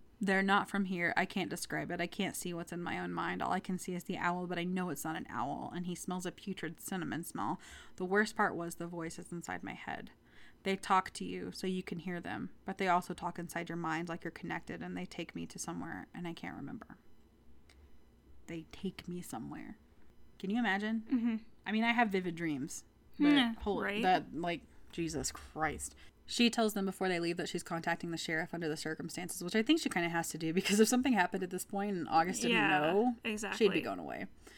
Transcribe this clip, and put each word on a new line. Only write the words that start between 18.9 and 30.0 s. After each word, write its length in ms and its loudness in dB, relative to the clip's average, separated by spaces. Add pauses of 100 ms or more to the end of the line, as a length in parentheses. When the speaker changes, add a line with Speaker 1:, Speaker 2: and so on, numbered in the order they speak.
Speaker 1:
me 140 -6
somewhere. 540 -8 (640)
Can 120 -4
you 80 2
imagine? 440 2 (100)
Speaker 2:
Mm-hmm. 240 4 (300)
Speaker 1:
I 60 0
mean, 120 4
I 80 6
have 180 6
vivid 240 2
dreams, 500 -2 (340)
but 120 8
Speaker 2:
Yeah, 300 6
Speaker 1:
hol-, 220 0
Speaker 2:
right? 200 0
Speaker 1:
that, 220 6 (100)
like, 260 0 (320)
Jesus 400 -2
Christ. 640 -4 (320)
She 240 6
tells 240 2
them 120 0
before 220 0
they 120 2
leave 180 0
that 100 -2
she's 140 -4
contacting 480 -2
the 80 -2
sheriff 360 -2
under 140 -2
the 80 0
circumstances, 640 -6
which 140 -2
I 60 8
think 180 6
she 80 -2
kinda 200 2